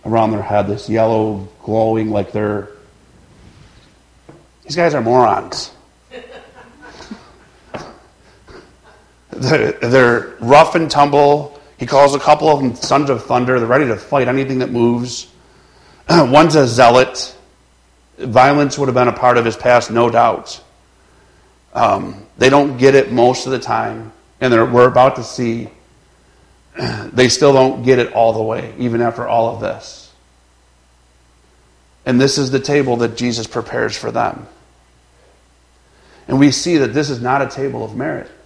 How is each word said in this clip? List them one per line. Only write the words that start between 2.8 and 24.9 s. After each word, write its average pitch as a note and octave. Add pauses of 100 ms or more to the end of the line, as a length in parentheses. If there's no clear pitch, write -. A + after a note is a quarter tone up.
these D3
guys E3+
are C#3
morons. A#2 (400)
<laughs> - (3250)
They're, C3
they're A#2+
rough C#3+
and E3
tumble. C#3+ (180)
He B2
calls C#3
a C#3
couple D3+
of D3
them B2+
sons C#3
of A#2
thunder. B2
They're A2+
ready C3+
to A2
fight B2+
anything C3+
that B2+
moves. A#2+ (440)
<clears throat> -
One's D3+
a C#3+
zealot. A#2+ (800)
Violence C3+
would C#3
have B2
been B2
a A#2
part B2
of A#2
his A2+
past, A#2+
no A#2
doubt. A#2 (1120)
Um, G2 (120)
they B2+
don't C#3+
get C3+
it A2
most B2
of C3
the B2+
time. A2 (260)
And B2+
they're, A2+
we're B2
about B2+